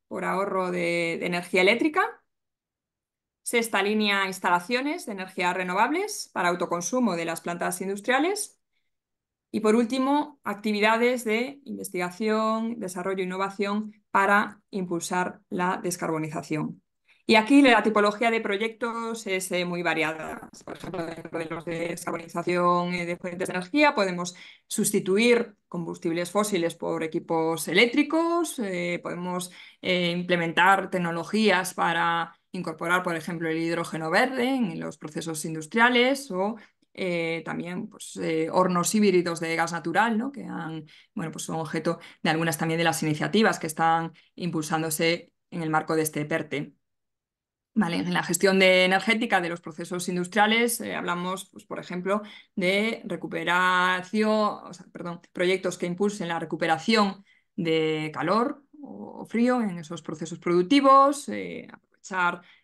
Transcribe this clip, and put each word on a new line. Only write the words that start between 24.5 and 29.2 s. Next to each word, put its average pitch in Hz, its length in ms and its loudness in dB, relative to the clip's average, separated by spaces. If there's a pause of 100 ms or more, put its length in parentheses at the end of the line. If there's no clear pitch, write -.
sustituir 214 880 2 (120)
combustibles 175 600 -6
fósiles 196 460 0
por 170 280 -4
equipos 160 640 -2
eléctricos, 294 920 2
eh, 175 420 -4
podemos, 180 500 -6 (300)